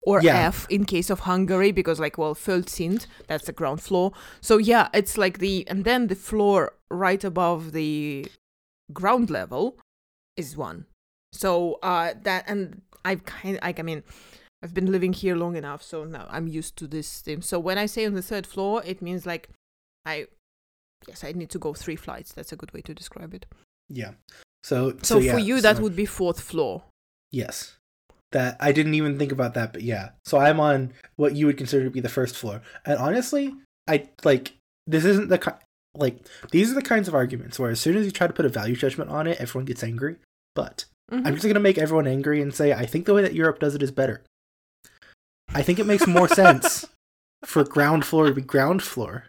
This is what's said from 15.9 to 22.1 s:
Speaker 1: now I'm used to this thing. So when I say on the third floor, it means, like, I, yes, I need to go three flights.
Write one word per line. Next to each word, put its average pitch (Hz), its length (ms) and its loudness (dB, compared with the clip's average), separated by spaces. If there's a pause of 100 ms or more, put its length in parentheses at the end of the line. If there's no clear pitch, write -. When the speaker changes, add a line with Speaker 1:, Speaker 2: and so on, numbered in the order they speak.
Speaker 1:
now 151 260 -14
I'm 165 180 -6
used 156 300 -10
to 160 100 -12
this 151 320 -10
thing. 156 220 -10
So 180 180 -4
when 185 180 -2
I 208 80 -2
say 220 200 -4
on 208 80 -2
the 190 80 -6
third 196 240 -8
floor, 202 380 -4
it 185 180 -10
means, 180 240 -8
like, 170 240 -10 (560)
I, 151 200 -8 (800)
yes, - 180 -18
I 151 80 -10
need 170 180 -10
to 185 80 -8
go - 160 -6
three 165 220 -10
flights. - 360 -14